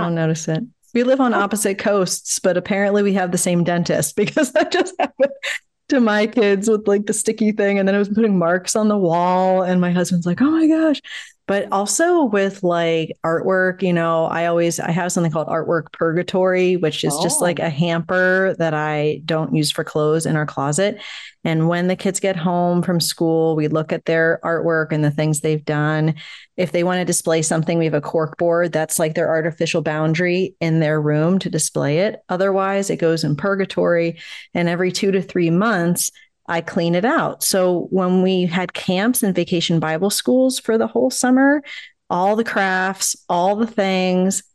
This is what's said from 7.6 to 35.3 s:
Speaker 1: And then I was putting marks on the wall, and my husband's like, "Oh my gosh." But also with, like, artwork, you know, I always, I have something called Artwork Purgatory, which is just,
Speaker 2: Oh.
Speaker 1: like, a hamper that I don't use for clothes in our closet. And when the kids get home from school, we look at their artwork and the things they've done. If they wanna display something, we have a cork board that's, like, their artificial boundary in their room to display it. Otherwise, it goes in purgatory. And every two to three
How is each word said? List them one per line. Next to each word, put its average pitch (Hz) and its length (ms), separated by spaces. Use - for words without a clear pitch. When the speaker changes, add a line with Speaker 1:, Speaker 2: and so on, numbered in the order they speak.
Speaker 1:
And 196 80
then 196 80
I 202 40
was 202 100
putting 208 280
marks 175 380
on 214 120
the 208 100
wall, 185 680
and 180 180
my 175 100
husband's 180 340
like, 175 160
"Oh 277 100
my 320 160
gosh." 320 340
But 202 240
also 302 540
with, 196 360
like, 170 640
artwork, 185 560
you 185 100
know, 165 340
I 165 200
always, 170 340
I - 120
have 175 200
something 170 200
called 156 160
Artwork 160 460
Purgatory, 180 840
which 156 260
is 151 200
just, 170 180
Speaker 2:
Oh. - 40
Speaker 1:
like, 175 120
a 165 140
hamper 185 880
that 160 160
I 151 500
don't 160 300
use 151 160
for 160 120
clothes 156 440
in 151 80
our 151 100
closet. 151 560
And 160 240
when 175 200
the 185 80
kids 185 240
get 190 160
home 175 480
from 175 160
school, 160 560
we 151 120
look 156 240
at 165 140
their 165 380
artwork 165 480
and 156 120
the 147 60
things 151 300
they've 156 260
done. 156 480
If 180 160
they 175 120
wanna 180 200
display 165 380
something, 165 380
we 165 60
have 156 100
a 147 60
cork 156 360
board 170 340
that's, 156 280
like, 160 160
their 160 140
artificial 160 520
boundary 160 800
in 160 200
their 156 200
room 156 380
to 175 100
display 151 520
it. 214 160
Otherwise, 196 640
it 160 60
goes 165 260
in 151 120
purgatory. 175 840
And 175 160
every 180 220
two 196 180
to 190 140
three 180 260